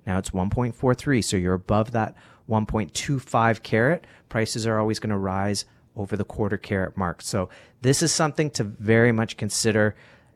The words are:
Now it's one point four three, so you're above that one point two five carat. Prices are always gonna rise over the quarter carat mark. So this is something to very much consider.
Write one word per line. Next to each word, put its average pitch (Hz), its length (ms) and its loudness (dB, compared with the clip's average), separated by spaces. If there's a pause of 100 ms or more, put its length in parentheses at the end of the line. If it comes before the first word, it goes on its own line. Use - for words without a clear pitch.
Now 95 140 -2
it's - 140 -8
one 95 160 0
point 123 260 -2
four 127 180 2
three, 131 280 0
so 101 160 -2
you're 90 160 2
above 107 380 0
that 113 240 -2 (300)
one 110 200 0
point 104 280 -4
two 139 260 -2
five 113 420 2
carat. 123 440 0 (240)
Prices 113 360 -2
are 110 140 2
always 107 200 0
gonna 107 180 -2
rise 98 480 -2 (300)
over 101 200 -6
the 98 80 -4
quarter 104 340 -4
carat 95 380 -4
mark. 87 260 -4
So 92 280 -4 (320)
this 135 200 2
is - 100 2
something 151 400 0
to - 120 -4
very 113 480 4
much 113 260 -2
consider. 107 580 2 (400)